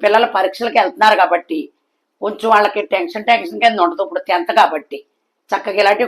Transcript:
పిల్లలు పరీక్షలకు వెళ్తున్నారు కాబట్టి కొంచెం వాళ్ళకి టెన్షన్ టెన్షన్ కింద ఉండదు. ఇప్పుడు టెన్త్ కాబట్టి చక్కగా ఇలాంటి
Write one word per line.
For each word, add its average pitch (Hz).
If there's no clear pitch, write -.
పిల్లలు 214
పరీక్షలకు 202
వెళ్తున్నారు 202
కాబట్టి 165
కొంచెం 208
వాళ్ళకి 208
టెన్షన్ 214
టెన్షన్ 208
కింద 226
ఉండదు. 170
ఇప్పుడు 175
టెన్త్ 175
కాబట్టి 160
చక్కగా 196
ఇలాంటి 214